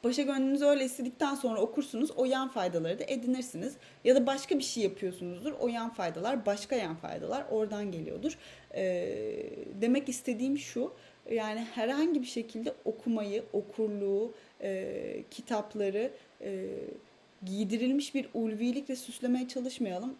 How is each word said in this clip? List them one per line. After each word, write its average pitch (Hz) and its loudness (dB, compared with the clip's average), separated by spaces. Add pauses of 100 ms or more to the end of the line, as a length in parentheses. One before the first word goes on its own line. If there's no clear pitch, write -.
Paşa 247 2
gönlünüz 269 4
öyle 285 8
istedikten 269 0
sonra 226 2
okursunuz, 262 0
o 262 4
yan 262 2
faydaları 180 0
da - -4
edinirsiniz. 247 -2 (300)
Ya 254 10
da 247 8
başka 269 2
bir 269 0
şey 226 0
yapıyorsunuzdur, 190 -2
o 247 2
yan 233 -2
faydalar, 196 -2
başka 208 0
yan 170 0
faydalar - -4
oradan 208 0
geliyordur. 185 -4 (380)
Ee, 180 0 (720)
demek 262 4
istediğim 254 0
şu, 262 -4 (380)
yani 220 0 (160)
herhangi 285 2
bir 247 -4
şekilde 226 -4 (120)
okumayı, 220 0 (100)
okurluğu, 208 0 (280)
e, - -4
kitapları, 208 -2 (300)
e, 190 -6 (800)
giydirilmiş 220 0
bir 269 0
ulvilikle 240 0
süslemeye 247 0
çalışmayalım. 247 -2